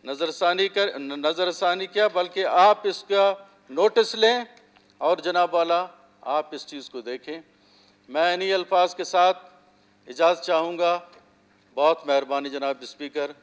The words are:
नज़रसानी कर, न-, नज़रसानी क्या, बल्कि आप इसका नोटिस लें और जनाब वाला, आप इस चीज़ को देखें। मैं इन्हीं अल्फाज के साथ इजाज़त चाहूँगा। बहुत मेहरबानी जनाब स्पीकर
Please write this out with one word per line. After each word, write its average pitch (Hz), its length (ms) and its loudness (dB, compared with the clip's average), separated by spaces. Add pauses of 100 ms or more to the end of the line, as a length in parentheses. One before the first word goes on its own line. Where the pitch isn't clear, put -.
नज़रसानी 170 640 -2
कर, 196 300 -2
न-, 143 280 -10
नज़रसानी 175 600 -2
क्या, 208 220 0
बल्कि 185 340 -2
आप 185 440 4
इसका 196 640 0 (200)
नोटिस 214 440 2
लें 233 320 2 (540)
और 160 200 0
जनाब 175 340 0
वाला, 170 240 2 (480)
आप 151 280 -4
इस - 120 -14
चीज़ 139 240 -16
को 123 120 -10
देखें। 127 380 -12 (680)
मैं 160 260 0
इन्हीं 190 180 -4
अल्फाज 180 420 0
के 180 100 -8
साथ 180 300 2 (760)
इजाज़त 165 320 2
चाहूँगा। 170 540 0 (840)
बहुत 151 320 2
मेहरबानी 139 420 -2
जनाब 139 340 -6
स्पीकर 143 580 -10